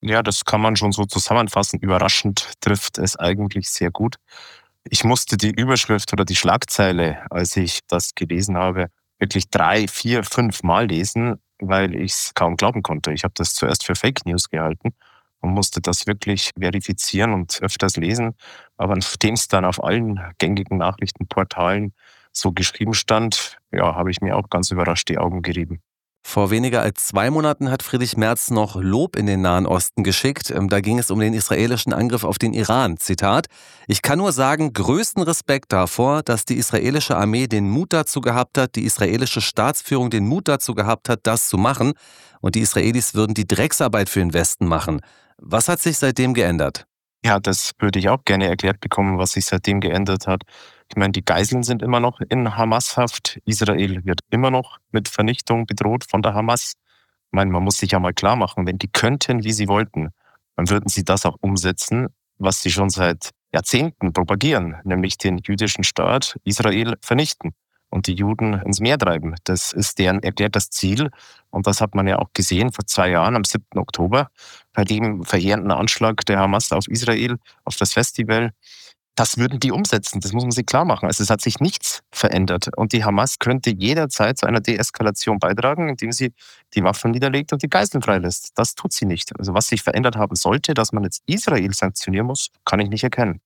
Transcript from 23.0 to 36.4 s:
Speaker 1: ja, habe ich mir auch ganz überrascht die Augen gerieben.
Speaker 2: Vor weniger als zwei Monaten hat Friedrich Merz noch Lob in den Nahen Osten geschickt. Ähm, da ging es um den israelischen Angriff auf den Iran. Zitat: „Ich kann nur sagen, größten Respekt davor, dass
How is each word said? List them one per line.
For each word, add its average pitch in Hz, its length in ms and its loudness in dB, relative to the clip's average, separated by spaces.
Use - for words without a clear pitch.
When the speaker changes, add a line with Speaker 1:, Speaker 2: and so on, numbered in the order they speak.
Speaker 1:
ja, 87 240 0
habe 90 160 0
ich 87 80 -4
mir 95 160 0
auch 101 140 -2
ganz 90 200 0
überrascht 87 380 -2
die 80 100 -2
Augen 87 260 -2
gerieben. 85 360 -4
Speaker 2:
Vor 101 220 2
weniger 117 320 2
als 104 240 -2
zwei 101 240 0
Monaten 151 400 0
hat 131 140 -2
Friedrich 123 340 -2
Merz 113 320 0
noch 107 280 0
Lob 101 380 0
in 104 120 0
den 95 140 2
Nahen 90 260 4
Osten 90 360 0
geschickt. 98 460 0
Ähm, 95 200 0
da 101 120 2
ging 107 160 0
es 120 140 -2
um 98 80 0
den 110 160 2
israelischen 110 580 0
Angriff 117 300 0
auf 90 160 -2
den 110 160 0
Iran. 110 420 2
Zitat: 98 480 0
„Ich 104 160 0
kann 143 160 0
nur 190 140 2
sagen, 139 420 2
größten 127 480 0
Respekt 156 500 0
davor, 120 520 2
dass 113 200 0